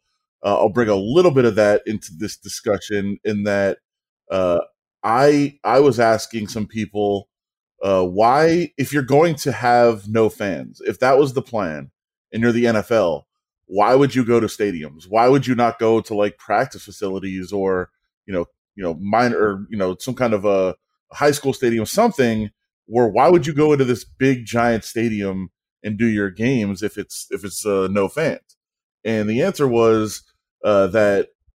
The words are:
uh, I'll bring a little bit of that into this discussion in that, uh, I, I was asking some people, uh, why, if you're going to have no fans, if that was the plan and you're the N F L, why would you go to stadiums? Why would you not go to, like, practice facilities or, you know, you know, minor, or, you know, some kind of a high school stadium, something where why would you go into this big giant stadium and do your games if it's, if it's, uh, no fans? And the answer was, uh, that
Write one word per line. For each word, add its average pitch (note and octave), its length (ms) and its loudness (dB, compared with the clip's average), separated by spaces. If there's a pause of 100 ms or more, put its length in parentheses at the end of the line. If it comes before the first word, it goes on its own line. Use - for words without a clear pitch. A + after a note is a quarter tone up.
(460)
uh, G2+ 140 2
I'll G2 100 4
bring A#2+ 180 0
a G#2 80 2
little C#3+ 360 2
bit C3 120 2
of A2+ 120 2
that G#2 300 4
into G#2 320 -8
this G2+ 200 -10
discussion G2+ 880 -6
in G#2 180 -4
that, G2+ 360 -2 (520)
uh, F2+ 280 0 (440)
I, C#3+ 600 2
I A2+ 180 4
was B2+ 180 4
asking A2+ 480 0
some G#2+ 200 -8
people, G2+ 600 -4 (560)
uh, F#2+ 200 2
why, C3+ 720 2
if C3 160 -6
you're C#3+ 100 0
going D3 320 2
to C#3 160 -6
have A#2 560 2
no A2 220 2
fans, D2 560 -8
if G2+ 140 -4
that C3 200 4
was C#3 140 2
the B2+ 80 -4
plan D#2 500 -8 (400)
and A2 100 -6
you're A#2+ 120 2
the A#2 140 0
N A#2 80 2
F G#2 160 -2
L, F2 360 0 (380)
why G#2 300 2
would C#3 200 2
you B2+ 80 0
go A#2 160 2
to A2 80 -2
stadiums? D#2+ 640 -6
Why A2+ 180 2
would C3+ 180 4
you B2+ 100 0
not A#2 240 0
go A2+ 220 2
to, G#2+ 140 -8
like, G#2 220 -2
practice A2 480 -4
facilities F#2+ 640 -8
or, F#2+ 380 -2 (360)
you G2 80 -10
know, F2 120 -2 (300)
you G2+ 80 -12
know, E2+ 120 -4
minor, A2 420 -2
or, G2+ 320 -2
you A2 80 -10
know, F#2 220 -2
some B2+ 160 -10
kind A#2+ 180 -2
of G2+ 120 -4
a F#2+ 300 0 (360)
high D3 200 2
school C#3 220 -4
stadium, A#2 320 -2
something A#2 640 0 (380)
where A#2 200 2
why A#2+ 220 4
would E3+ 180 4
you D#3+ 60 -6
go D3+ 200 4
into C3+ 120 2
this A#2+ 180 -2
big C3 420 -2
giant A#2 380 0
stadium G2+ 640 -4 (340)
and G#2+ 140 -8
do A#2 100 0
your G#2 220 0
games G2+ 540 -2
if G#2 140 -6
it's, - 340 -12
if G2 120 -8
it's, G2 220 -10
uh, F#2+ 240 0
no G2 180 0
fans? - 500 -6 (460)
And G#2+ 260 -2
the A#2+ 140 0
answer F#3 240 -2
was, A2+ 560 2 (400)
uh, G2+ 240 4
that G2+ 420 0 (280)